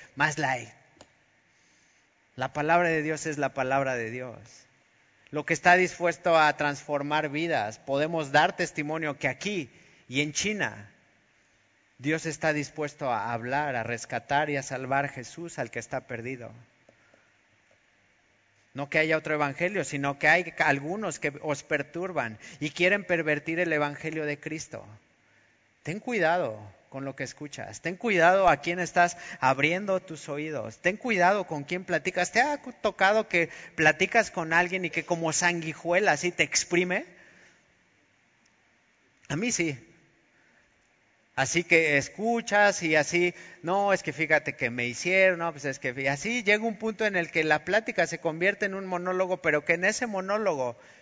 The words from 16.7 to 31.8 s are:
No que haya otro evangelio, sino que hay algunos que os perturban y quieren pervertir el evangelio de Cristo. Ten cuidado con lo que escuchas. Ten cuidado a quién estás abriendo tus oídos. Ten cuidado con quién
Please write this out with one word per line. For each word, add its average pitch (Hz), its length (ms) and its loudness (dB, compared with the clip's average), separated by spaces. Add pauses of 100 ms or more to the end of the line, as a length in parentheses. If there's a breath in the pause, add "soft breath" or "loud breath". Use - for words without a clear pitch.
No 139 160 -8
que 160 100 2
haya 160 180 2
otro 156 160 -2
evangelio, 151 500 -2
sino 143 360 -4
que 156 80 4
hay 165 320 4
algunos 156 580 0
que 147 240 -4
os 147 220 -4
perturban 147 760 -4 (220 loud breath)
y 151 100 -2
quieren 185 340 4
pervertir 165 560 0
el 170 140 2
evangelio 151 520 -2
de 147 140 -4
Cristo. 151 460 -10 (960 soft breath)
Ten 175 180 -8
cuidado 170 600 0 (300)
con 135 140 -10
lo 135 120 -8
que - 80 -6
escuchas. 123 580 -12
Ten 170 140 -6
cuidado 185 520 6
a 151 100 8
quién 175 220 -4
estás 175 380 2 (220 loud breath)
abriendo 165 600 2
tus 170 300 -12
oídos. 147 500 -8
Ten 190 180 0
cuidado 196 500 4
con 147 160 -6
quién 180 220 -6